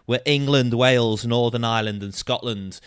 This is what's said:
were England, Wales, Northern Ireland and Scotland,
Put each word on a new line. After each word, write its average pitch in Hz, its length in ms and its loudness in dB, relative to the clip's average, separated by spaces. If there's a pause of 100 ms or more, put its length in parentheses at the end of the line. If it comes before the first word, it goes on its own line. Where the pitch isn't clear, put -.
were 123 200 -2
England, 139 480 2
Wales, 117 520 2
Northern 120 400 0
Ireland 107 380 -2
and 101 100 -10
Scotland, 104 720 -6